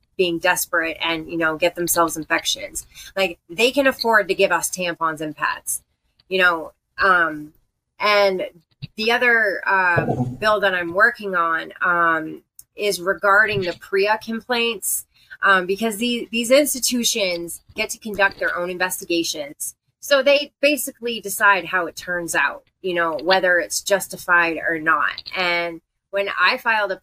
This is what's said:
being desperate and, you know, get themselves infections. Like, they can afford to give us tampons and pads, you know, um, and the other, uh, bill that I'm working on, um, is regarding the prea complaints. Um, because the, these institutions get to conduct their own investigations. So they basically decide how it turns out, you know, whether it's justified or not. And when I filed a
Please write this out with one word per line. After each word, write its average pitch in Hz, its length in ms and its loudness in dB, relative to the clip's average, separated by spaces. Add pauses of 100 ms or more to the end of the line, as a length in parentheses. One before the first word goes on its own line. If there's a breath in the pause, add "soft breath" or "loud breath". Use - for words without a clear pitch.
(180)
being 175 220 0
desperate 165 600 0
and, 160 300 -4
you 170 80 -6
know, 160 180 0
get 170 200 0
themselves 170 420 0
infections. - 680 -6 (280 loud breath)
Like, 180 320 -2
they 214 240 0
can 269 160 2
afford 220 400 2
to 185 80 0
give 180 160 2
us 165 180 -2
tampons 165 520 -4
and 156 160 -8
pads, - 460 -6 (440)
you 185 120 -2
know, 170 340 2 (240)
um, 160 560 2 (460)
and 202 480 2 (480)
the 220 160 0
other, 226 540 2
uh, 180 400 2 (340)
bill 214 220 2
that 196 120 2
I'm 175 200 -4
working 208 420 2
on, 165 360 0 (100)
um, 165 600 0 (340)
is 202 240 -2
regarding 196 640 2
the 170 180 -4
prea 196 420 0
complaints. 226 840 -4 (380 loud breath)
Um, 190 240 4
because 202 300 -2
the, 240 340 -2
these 226 180 -2
institutions 233 1120 2 (140)
get 226 160 -4
to - 80 -10
conduct 196 400 0
their 170 180 -2
own 175 140 -4
investigations. 170 1040 -4 (240)
So 277 240 2
they 285 280 4 (100)
basically 254 600 -2
decide 202 440 2
how 175 200 -2
it 160 100 -12
turns 175 380 -6
out, 143 300 -2 (180)
you 185 140 -4
know, 165 260 0
whether 180 380 4
it's - 220 -4
justified 175 760 0
or 165 220 -4
not. 156 420 0 (160)
And 170 440 -2 (280)
when 196 200 -4 (100)
I 190 180 2
filed 214 340 0
a 185 120 -4